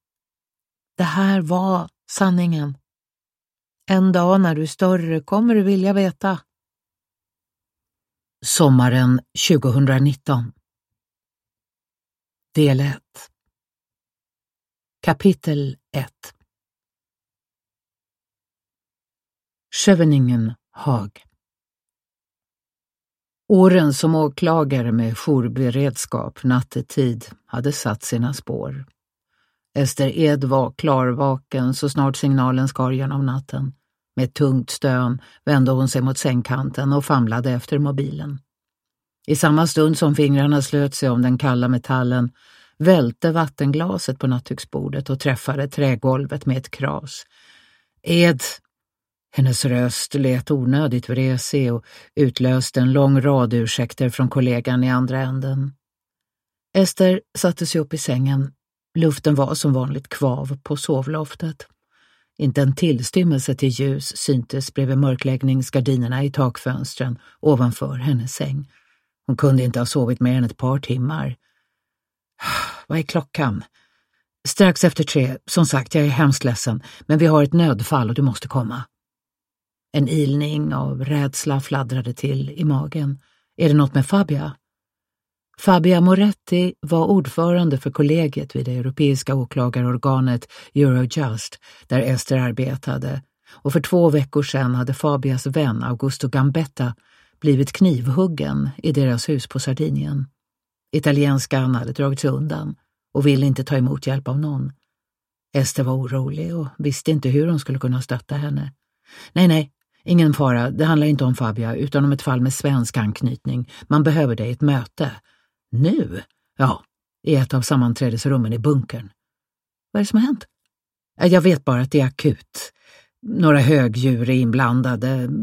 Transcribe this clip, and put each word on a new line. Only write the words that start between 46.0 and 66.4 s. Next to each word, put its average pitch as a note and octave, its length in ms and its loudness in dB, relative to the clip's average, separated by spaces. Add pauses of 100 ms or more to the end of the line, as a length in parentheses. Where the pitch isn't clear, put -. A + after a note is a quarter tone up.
med C3 100 0
ett C3 140 -10
kras. - 540 -8 (800)
"Ed!" E3+ 380 2 (880)
Hennes C3 340 0
röst B2 500 -2
lät B2+ 360 -2
onödigt C3 580 0
vresig C3 640 -2
och A#2 100 -8 (300)
utlöste B2+ 680 0
en B2+ 120 4
lång C#3 280 4
rad B2+ 340 2
ursäkter A#2+ 540 -2
från B2 200 -2
kollegan B2+ 560 0
i B2+ 60 0
andra B2+ 300 0
änden. C3+ 520 -4 (1000)
Ester F#3 460 2 (180)
satte F3 280 0
sig E3 140 -2
upp D3 140 -6
i D#3 40 -6
sängen. C3+ 540 0 (460)
Luften D#3 360 2
var C#3 200 0
som D3+ 180 0
vanligt C3+ 360 -4
kvav C3+ 540 -4
på D3 140 -6
sovloftet. D3 920 -6 (720)
Inte C#3+ 240 0
en C3+ 120 2
tillstymmelse C#3+ 800 0
till C#3 140 0
ljus C#3 480 -4
syntes C3+ 580 -4
bredvid C3+ 240 0
mörkläggningsgardinerna C3 1300 0
i C#3+ 80 -4
takfönstren C3 840 -4 (220)